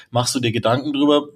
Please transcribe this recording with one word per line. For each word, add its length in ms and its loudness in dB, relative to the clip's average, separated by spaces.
machst 240 -2
du 60 -2
dir 140 -2
Gedanken 400 0
drüber, 420 2